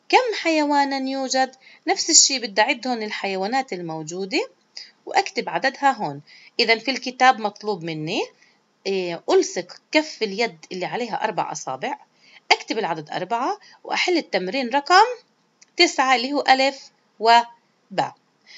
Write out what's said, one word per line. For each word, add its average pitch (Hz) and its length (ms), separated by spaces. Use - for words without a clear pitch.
"كم 453 320
حيوانا 285 680
يوجد؟" 262 460
نفس 370 220
الشي 277 300
بدي 214 220
أعد 247 260
هون 233 160
الحيوانات 214 720
الموجودة 180 760
وأكتب 254 440
عددها 262 420
هون. 156 300
إذا 226 180
في 220 140
الكتاب 254 480
مطلوب 208 440
مني، 165 380
إيه، 185 440
ألصق 320 480
كف 302 320
اليد 196 340
اللي 180 140
عليها 208 380
أربع 160 280
أصابع، 151 480
أكتب 415 260
العدد 160 320
أربعة 240 500
وأحل - 340
التمرين 226 520
رقم 349 360
تسعة 277 380
اللي 247 180
هو 285 160
ألف 269 420
وباء. - 960